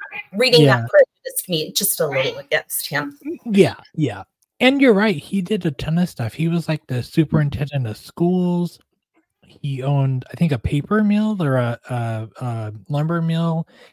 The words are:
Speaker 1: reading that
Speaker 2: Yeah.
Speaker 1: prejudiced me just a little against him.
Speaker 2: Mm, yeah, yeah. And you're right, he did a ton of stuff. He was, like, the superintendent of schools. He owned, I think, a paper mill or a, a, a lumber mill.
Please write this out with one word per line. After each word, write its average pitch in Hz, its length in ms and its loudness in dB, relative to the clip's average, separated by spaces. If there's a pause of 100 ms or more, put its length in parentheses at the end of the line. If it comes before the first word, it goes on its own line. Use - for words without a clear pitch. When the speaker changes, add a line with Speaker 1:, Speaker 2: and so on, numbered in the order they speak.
(340)
Speaker 1:
reading 208 320 6
that 127 160 6
Speaker 2:
Yeah. 113 80 -6
Speaker 1:
prejudiced - 600 2
me 165 240 -4
just - 260 -2
a 160 80 0
little 135 320 -2
against - 480 -6
him. 147 380 -6
Speaker 2:
Mm, 320 140 -10 (160)
yeah, 175 200 6 (180)
yeah. 117 300 -4 (360)
And 262 220 4
you're 262 120 6
right, 202 220 2
he 190 260 -4
did 180 240 -4
a 160 60 0
ton 160 260 -4
of 175 120 0
stuff. - 240 -6
He 160 140 -2
was, 165 200 -2
like, 156 200 -4
the 123 160 -4
superintendent 147 840 0
of 107 100 -8
schools. 175 800 -2 (640)
He 135 400 -8
owned, 135 480 0
I - 40 -12
think, 165 160 2
a 120 80 -2
paper 202 440 0
mill 208 380 0
or 135 160 2
a, 120 220 -2 (100)
a, 113 400 -4 (100)
a 113 340 -6 (140)
lumber 160 340 -2
mill. 165 460 -2 (260)